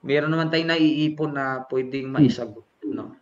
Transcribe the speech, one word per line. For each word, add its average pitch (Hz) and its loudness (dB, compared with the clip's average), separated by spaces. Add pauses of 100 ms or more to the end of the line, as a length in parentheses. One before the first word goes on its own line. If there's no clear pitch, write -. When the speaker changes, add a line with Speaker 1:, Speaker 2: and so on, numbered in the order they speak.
Speaker 1:
meron 147 0
naman 160 0
tayong 165 0
naiipon 151 2
na 135 -4
pwedeng 131 -4
Speaker 2:
Hmm. 143 6
Speaker 1:
maisagot, 113 0 (220)
no? 104 -10